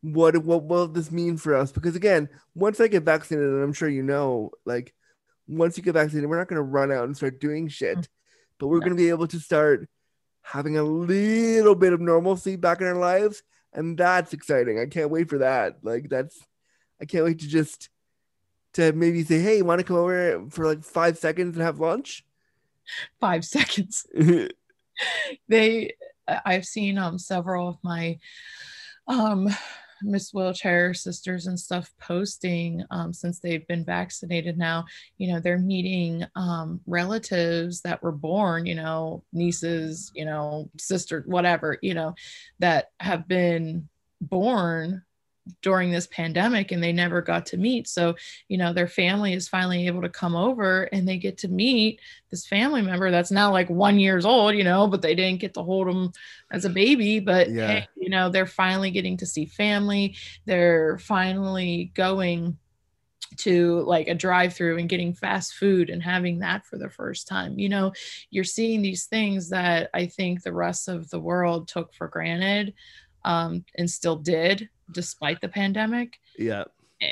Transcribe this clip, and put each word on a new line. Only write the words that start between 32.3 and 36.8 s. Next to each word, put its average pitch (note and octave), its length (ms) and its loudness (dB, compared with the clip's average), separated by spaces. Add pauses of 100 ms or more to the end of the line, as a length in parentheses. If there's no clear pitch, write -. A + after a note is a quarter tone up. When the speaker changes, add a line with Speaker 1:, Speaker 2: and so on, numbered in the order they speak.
Speaker 2:
um, E3+ 240 -6
since F3 260 -8
they've E3 280 -6
been E3+ 180 -4
vaccinated F3 720 -4
now, E3 280 -2 (340)
you F3+ 120 -2
know, E3+ 80 -2
they're F3 200 0
meeting, F3+ 640 -2 (100)
um, E3+ 520 -6